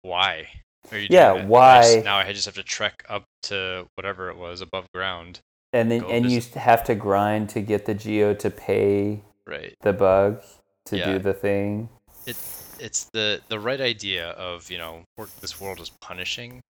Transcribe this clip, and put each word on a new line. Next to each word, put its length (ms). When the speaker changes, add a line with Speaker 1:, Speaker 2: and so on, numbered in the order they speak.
Speaker 1:
why 460
are 60
you 120
Speaker 2:
Yeah, 240
Speaker 1:
doing 20
that? 180
Now 160
I 80
just, 200
Speaker 2:
why? 60
Speaker 1:
now 140
I 160
just 120
have 100
to 80
trek 440
up 160
to 420
whatever 340
it 80
was 240
above 320
ground. 460
Speaker 2:
And 200
then, 100
Speaker 1:
Go 80
Speaker 2:
and 160
you 140
Speaker 1:
visit. 160
Speaker 2:
s-, 80
have 220
to 100
grind 540
to 120
get 240
the 80
Geo 400
to 160
pay 720
Speaker 1:
Right. 360
Speaker 2:
the 120
bug 480
to 100
Speaker 1:
Yeah. 160
Speaker 2:
do 60
the 140
thing. 560
Speaker 1:
It, 120
it's 340
the, 360
the 100
right 200
idea 520
of, 400
you 80
know, 240
work, 120
this 200
world 180
is 120
punishing 580